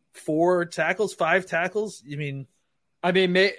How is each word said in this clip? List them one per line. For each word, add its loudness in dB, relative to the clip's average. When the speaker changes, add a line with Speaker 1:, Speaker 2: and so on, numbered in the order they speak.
Speaker 1:
four 2
tackles, -2
five 2
tackles? -4
You -10
mean -8
Speaker 2:
I 2
mean, 2
may-, 4